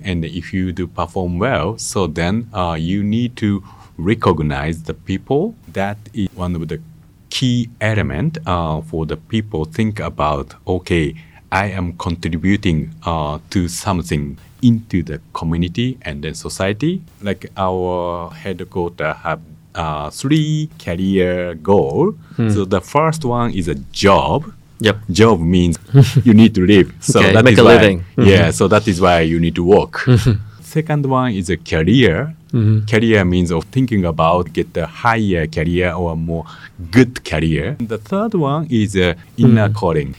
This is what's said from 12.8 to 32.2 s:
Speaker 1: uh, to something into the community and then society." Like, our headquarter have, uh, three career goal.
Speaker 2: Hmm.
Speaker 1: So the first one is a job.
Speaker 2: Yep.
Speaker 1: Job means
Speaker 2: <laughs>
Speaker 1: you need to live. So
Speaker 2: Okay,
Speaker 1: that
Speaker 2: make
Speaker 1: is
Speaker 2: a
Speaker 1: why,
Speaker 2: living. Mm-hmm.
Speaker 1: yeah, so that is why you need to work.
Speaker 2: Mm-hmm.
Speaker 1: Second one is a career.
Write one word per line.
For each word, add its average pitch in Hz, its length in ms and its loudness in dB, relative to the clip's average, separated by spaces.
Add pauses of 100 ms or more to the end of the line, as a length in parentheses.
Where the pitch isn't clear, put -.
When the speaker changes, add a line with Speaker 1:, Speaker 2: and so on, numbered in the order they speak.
Speaker 1:
uh, 78 340 -4 (120)
to 90 160 -2
something 85 680 -6 (240)
into 110 420 0
the 76 160 -10 (200)
community 87 640 -4
and 73 220 -10
then 78 100 -8
society." 104 680 -4 (200)
Like, 101 340 -8
our 90 760 -4 (120)
headquarter 85 680 -8 (100)
have, 80 160 -6 (360)
uh, 78 340 -6
three 156 600 -2 (100)
career 90 760 -2 (180)
goal. 101 440 2 (200)
Speaker 2:
Hmm. 113 140 -2
Speaker 1:
So 104 160 0
the 95 160 -2
first 156 420 -2
one 120 300 -2
is 87 140 -4
a 76 80 -4 (180)
job. 98 580 2 (300)
Speaker 2:
Yep. 107 160 2 (140)
Speaker 1:
Job 104 300 4
means 87 360 2 (160)
Speaker 2:
<laughs> 135 320 6
Speaker 1:
you 117 80 8
need 110 220 8
to 90 100 2
live. 95 340 6
So - 200 2
Speaker 2:
Okay, 98 140 4
Speaker 1:
that 110 120 6
Speaker 2:
make 127 80 8
Speaker 1:
is 101 60 6
Speaker 2:
a 120 40 8
Speaker 1:
why, 120 120 10
Speaker 2:
living. 101 240 6 (180)
Mm-hmm. 95 120 6
Speaker 1:
yeah, 87 220 6
so 104 220 0
that 104 140 2
is 90 140 0
why 87 200 4
you 82 180 0
need 82 160 0
to 90 80 -2
work. 98 300 4 (120)
Speaker 2:
Mm-hmm. 120 280 4 (280)
Speaker 1:
Second 156 440 -4
one 127 280 0
is 95 160 -4
a 85 80 0
career. 104 800 2 (180)